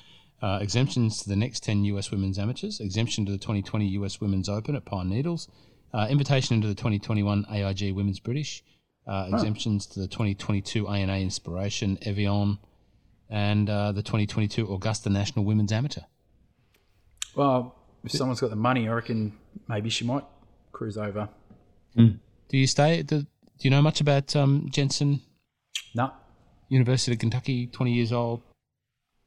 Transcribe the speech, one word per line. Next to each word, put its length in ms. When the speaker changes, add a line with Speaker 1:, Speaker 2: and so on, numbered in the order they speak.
Speaker 1:
uh, 180
exemptions 640
to 60
the 60
next 280
ten 220
U 120
S 140
Women's 260
Amateurs, 420
exemption 460
to 60
the 80
twenty 240
twenty 240
U 180
S 160
Women's 260
Open 280
at 100
Pine 240
Needles, 400
uh, 160
invitation 460
into 120
the 80
twenty 240
twenty-one 520
A 140
I 80
G 180
Women's 280
British, 440
uh, 240
Speaker 2:
Oh. 40
Speaker 1:
exemptions 520
to 120
the 80
twenty 280
twenty-two 520
A 100
N 120
A 120
Inspiration, 840
Evian, 560
and, 400
uh, 220
the 120
twenty 240
twenty-two 440
Augusta 380
National 360
Women's 260
Amateur. 300
Speaker 2:
Well, 400
if 80
Speaker 1:
D- 60
Speaker 2:
someone's 240
got 80
the 60
money, 340
I 40
reckon 440
maybe 240
she 140
might 200
cruise 260
over. 320
Speaker 3:
Mm. 220
Speaker 1:
Do 80
you 80
stay? 380
Do, 180
do 60
you 100
know 140
much 180
about, 340
um, 360
Jensen? 500
Speaker 2:
Nah. 160
Speaker 1:
University 440
of 80
Kentucky, 480
twenty 260
years 180
old. 300